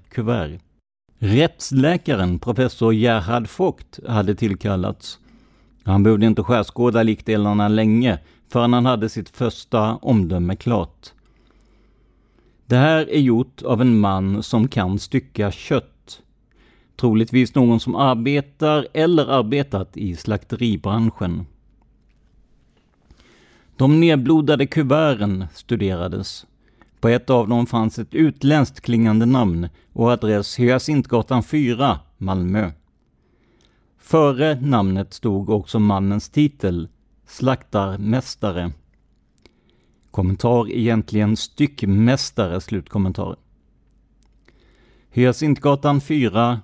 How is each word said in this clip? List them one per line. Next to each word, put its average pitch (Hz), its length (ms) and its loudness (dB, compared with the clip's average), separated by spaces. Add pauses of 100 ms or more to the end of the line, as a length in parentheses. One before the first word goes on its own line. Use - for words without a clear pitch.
(100)
kuvert. 107 480 -6 (600)
Rättsläkaren, 127 1200 0
professor 117 560 0
Gerhard 113 640 0
Vogt, - 420 -6 (100)
hade 104 260 0
tillkallats. 101 840 -4 (640)
Han 98 200 2
behövde 107 240 4
inte 110 160 2
skärskåda 117 600 0
likdelarna 104 640 0
länge 110 500 2 (300)
förrän 120 240 2
han 123 140 2
hade 113 220 0
sitt - 200 -10
första 113 680 -2
omdöme 90 600 0
klart. - 520 -4 (1600)
"Det 123 100 2
här 156 340 2
är 151 100 2
gjort 127 420 0
av 120 180 0
en 120 200 4
man 98 420 0
som 117 260 0
kan 98 300 -2
stycka 104 520 -4
kött. - 720 -8 (720)
Troligtvis 117 580 0
någon 120 260 4
som - 140 -6
arbetar 139 1000 -2
eller 160 320 2
arbetat 123 680 -2
i 92 200 -6
slakteribranschen." 104 1300 -4 (2250)
De 143 240 4
nedblodade 147 640 4
kuverten 131 760 0 (100)
studerades. 95 920 -6 (540)
På 117 80 0
ett 123 220 0
av 120 180 2
dem 120 180 0
fanns 113 320 -4
ett 113 160 -12
utländskt 147 640 0
klingande 113 460 2
namn 95 420 0 (240)
och 117 180 0
adress 107 480 -2
Hyacintgatan 123 840 0
fyra, 123 560 0 (200)
Malmö. 95 520 -2 (1300)
Före 147 640 0
namnet 98 540 0
stod 101 360 -4
också 107 280 -2
mannens 101 500 0
titel, 95 600 -2 (380)
slaktarmästare. 101 1500 -4 (1400)
Kommentar 104 600 0
egentligen 107 640 0
styckmästare, 107 1200 0
slutkommentar. 92 760 -6 (1700)
Hyacintgatan 139 880 0
fyra, 120 640 0